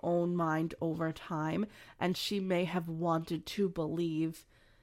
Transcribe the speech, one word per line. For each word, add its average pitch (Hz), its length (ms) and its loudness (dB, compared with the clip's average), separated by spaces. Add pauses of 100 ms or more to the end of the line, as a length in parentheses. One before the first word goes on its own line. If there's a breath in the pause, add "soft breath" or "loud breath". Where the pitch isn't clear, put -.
own 175 320 2
mind 160 460 2
over 160 300 0
time, 160 520 -2 (340 loud breath)
and 180 180 0
she - 220 -2
may 185 260 2
have 170 240 -2
wanted 165 560 0
to 202 260 0
believe 160 760 0 (380 soft breath)